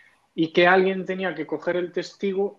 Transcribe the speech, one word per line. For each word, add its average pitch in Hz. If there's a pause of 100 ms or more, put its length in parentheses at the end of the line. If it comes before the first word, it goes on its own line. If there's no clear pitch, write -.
(340)
y 160
que 175
alguien 190
tenía 185
que 151
coger 170
el 175
testigo 196